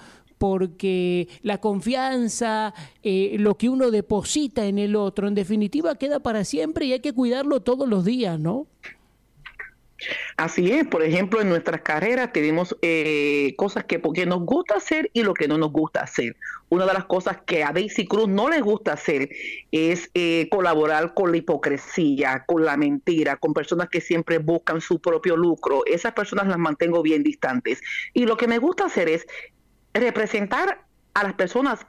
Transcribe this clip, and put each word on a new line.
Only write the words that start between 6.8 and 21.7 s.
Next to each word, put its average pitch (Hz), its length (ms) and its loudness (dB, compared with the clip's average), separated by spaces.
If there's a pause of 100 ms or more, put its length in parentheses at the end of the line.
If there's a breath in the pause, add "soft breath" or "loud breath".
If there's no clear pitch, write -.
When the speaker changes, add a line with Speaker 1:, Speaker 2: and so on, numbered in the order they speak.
Speaker 1:
y 254 80 0
hay 254 60 0
que 277 140 -4
cuidarlo 254 480 0
todos 262 260 0
los 190 180 2
días, 202 340 0
¿no? 202 280 -4 (1700 loud breath)
Speaker 2:
Así 175 340 2
es. 294 160 2
Por 165 160 0
ejemplo, 185 380 2
en 196 80 2
nuestras 165 320 0
carreras 226 520 0
tenemos, 156 480 0
eh, 147 760 0
cosas 196 280 -2
que, 170 140 -2
porque 170 260 -2
nos 180 160 0
gusta 285 340 0
hacer 320 380 -2
y 233 80 2
lo 196 140 2
que 151 120 0
no 151 120 0
nos 156 120 0
gusta 156 300 0
hacer. - 340 -4 (340 loud breath)
Una 180 180 2
de 190 60 4
las 185 120 -2
cosas 185 400 -2
que 160 180 0
a 147 80 0
Daisy 190 360 -2
Cruz 214 200 2
no 202 220 2
le 320 120 2
gusta 202 320 0
hacer 143 360 0 (420 loud breath)
es, 165 440 0
eh, 165 340 2
colaborar 160 640 2
con 190 180 2
la 170 60 2
hipocresía, 143 1080 0